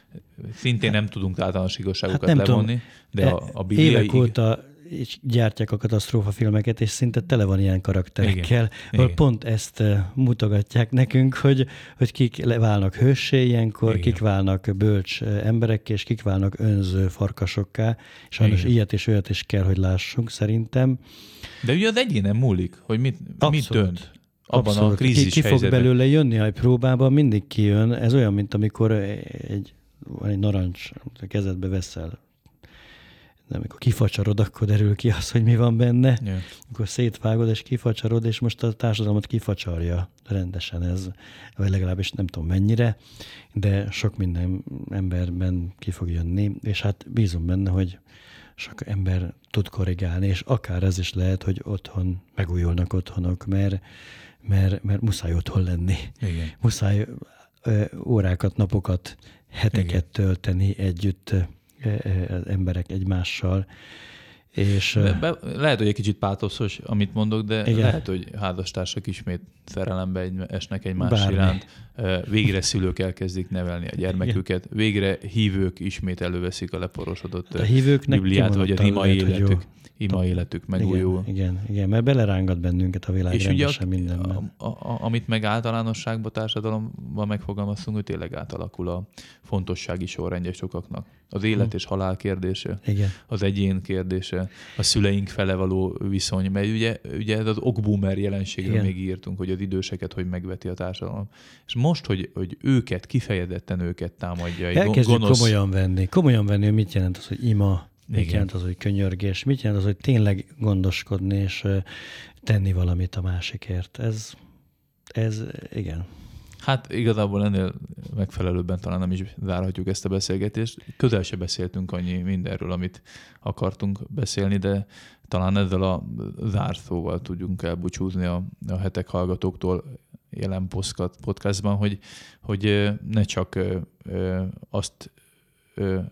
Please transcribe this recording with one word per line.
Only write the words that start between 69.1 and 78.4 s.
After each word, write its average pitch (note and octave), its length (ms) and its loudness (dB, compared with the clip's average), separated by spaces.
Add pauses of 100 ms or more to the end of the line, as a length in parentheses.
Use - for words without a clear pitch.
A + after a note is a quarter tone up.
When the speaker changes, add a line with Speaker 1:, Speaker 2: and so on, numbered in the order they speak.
Speaker 1:
szerelembe F#2 540 -4
egy-, F#2 280 -4
esnek F#2+ 380 -8
egymás F#2 240 -2
Speaker 2:
Bármi. G2+ 240 2
Speaker 1:
iránt. F#2+ 320 2 (300)
Ö, F#2 220 0 (120)
végre G2+ 320 2
szülők F#2 380 0
elkezdik F#2 500 -4
nevelni F2 360 -4
a - 80 -8
Speaker 2:
Igen. - 60 -6
Speaker 1:
gyermeküket, F#2 720 -2
végre G#2 460 0 (140)
hívők F#2+ 480 2
ismét F#2 420 -6
előveszik F2+ 520 -4
a F2+ 60 -6
leporosodott, F#2 720 -8
Speaker 2:
Hát - 80 -2
a - 40 2
hívőknek C3 540 4
Speaker 1:
ö, - 20 0
Bibliát, F#2+ 340 4